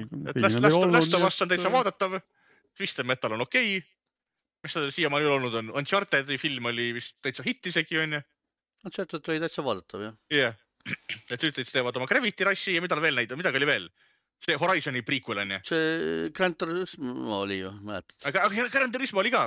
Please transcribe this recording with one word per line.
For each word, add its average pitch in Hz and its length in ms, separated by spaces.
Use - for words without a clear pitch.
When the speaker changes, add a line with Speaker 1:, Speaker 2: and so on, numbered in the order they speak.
Speaker 1:
Et - 100
Speaker 2:
Ei, 117 60
Speaker 1:
Last, 107 160
Speaker 2:
nad - 0
ei 131 60
Speaker 1:
Last, 156 100
Speaker 2:
olnud, 180 200
Speaker 1:
Last 165 200
of 175 80
Speaker 2:
nii 185 40
Speaker 1:
Us - 120
on 180 80
Speaker 2:
et, 180 60
Speaker 1:
täitsa 185 160
Speaker 2:
äh, 226 60
Speaker 1:
vaadatav, 190 400
Twisted 143 280
Metal 127 260
on 117 120
okei. 220 320
Mis 151 120
seal 147 160
siiamaani 147 380
olnud 127 260
on? 113 160
Uncharted'i 143 680
film 127 300
oli 120 240
vist 117 280
täitsa 131 260
hitt 254 220
isegi, 160 300
on 156 200
ju? 143 40
Speaker 3:
Uncharted 170 480
oli 156 80
täitsa 165 240
vaadatav, 101 400
jah. 110 120
Speaker 1:
Jah. 127 300
<clears throat> - 460
Et 120 160
nüüd 143 80
siis 131 160
teevad 123 240
oma 127 140
Gravity 208 380
Rushi 196 280
ja 170 80
mida 175 160
veel 151 180
näidata, 120 220
midagi 139 220
oli 143 100
veel. 98 160
See 156 160
Horizoni 156 420
prequel, 117 400
on 98 140
ju? 95 80
Speaker 3:
See 160 680
Gran 185 240
Turismo 131 840
oli 98 220
ju, 95 180
mäletad? 101 380
Speaker 1:
Aga, 190 180
aga 214 240
Gran 262 240
Turismo 240 300
oli 233 80
ka, 185 160